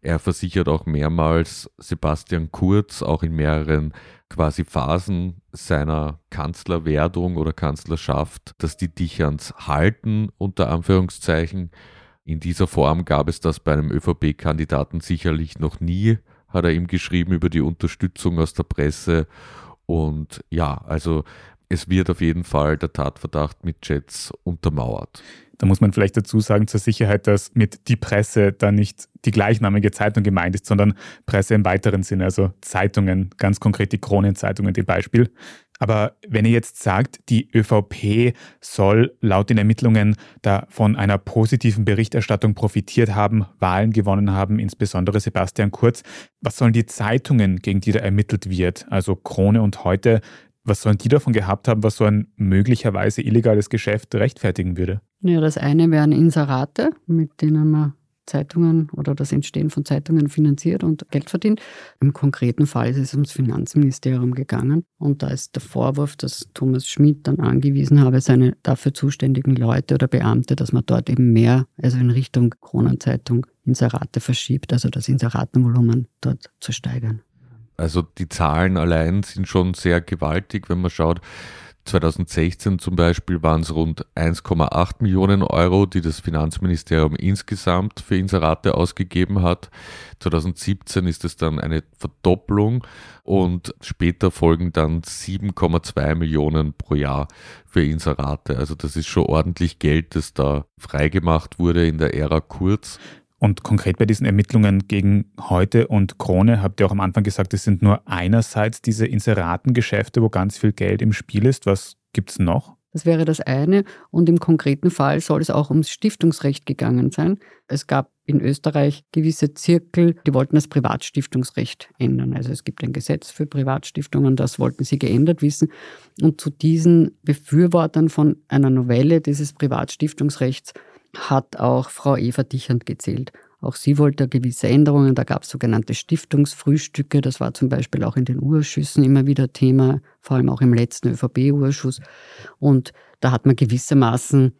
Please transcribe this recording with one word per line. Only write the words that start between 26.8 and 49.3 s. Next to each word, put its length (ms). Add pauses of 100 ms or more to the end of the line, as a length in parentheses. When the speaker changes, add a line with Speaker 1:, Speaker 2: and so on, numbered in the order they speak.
Speaker 2:
Sicherheit, 480
dass 260
mit 340
die 60
Presse 580
da 200
nicht 360 (160)
die 60
gleichnamige 600
Zeitung 320
gemeint 320
ist, 100
sondern 280 (300)
Presse 300
im 100
weiteren 380
Sinne, 220
also 260 (100)
Zeitungen, 760
ganz 240
konkret 320
die 80
Kronenzeitung 640
in 80
dem 120
Beispiel. 440 (480)
Aber 380 (120)
wenn 160
ihr 60
jetzt 320
sagt, 460
die 260
Ö 80
V 200
P 500 (280)
soll 600
laut 300
den 80
Ermittlungen 580 (240)
da 280
von 280
einer 220
positiven 640
Berichterstattung 720
profitiert 600
haben, 320 (120)
Wahlen 340
gewonnen 400
haben, 260
insbesondere 640
Sebastian 500
Kurz, 320 (380)
was 160
sollen 160
die 140
Zeitungen, 720
gegen 240
die 120
da 80
ermittelt 500
wird, 400
also 240
Krone 480